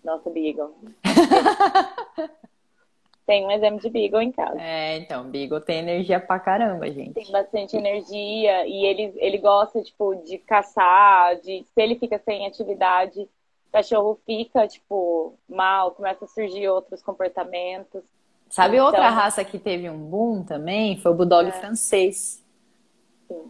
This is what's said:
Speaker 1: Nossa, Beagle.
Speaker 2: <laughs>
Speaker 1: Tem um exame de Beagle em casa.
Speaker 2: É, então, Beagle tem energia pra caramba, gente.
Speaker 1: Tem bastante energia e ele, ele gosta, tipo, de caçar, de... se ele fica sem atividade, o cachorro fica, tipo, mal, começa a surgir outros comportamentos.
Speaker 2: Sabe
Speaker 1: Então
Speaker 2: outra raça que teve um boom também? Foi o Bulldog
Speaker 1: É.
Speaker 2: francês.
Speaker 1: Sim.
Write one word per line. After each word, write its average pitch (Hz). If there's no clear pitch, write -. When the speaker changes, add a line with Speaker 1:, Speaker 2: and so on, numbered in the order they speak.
Speaker 1:
Nossa, 165
Beagle. 151
Speaker 2:
<laughs> 370
Speaker 1:
Tem 202
um 196
exame 208
de 220
Beagle 220
em 254
casa. -
Speaker 2:
É, 160
então, 139
Beagle 139
tem 160
energia 175
pra 185
caramba, 190
gente. 139
Speaker 1:
Tem 214
bastante 196
energia 202
e 196
ele, 196
ele 196
gosta, 202
tipo, 196
de 180
caçar, 190
de... 185
se -
ele 226
fica 226
sem 202
atividade, 190
o 190
cachorro 214
fica, 226
tipo, 170
mal, 185
começa 196
a -
surgir 202
outros 185
comportamentos. 185
Speaker 2:
Sabe 196
Speaker 1:
Então 262
Speaker 2:
outra 247
raça 208
que 196
teve 175
um 156
boom 196
também? 185
Foi 175
o -
Bulldog 175
Speaker 1:
É. -
Speaker 2:
francês. 196
Speaker 1:
Sim. 170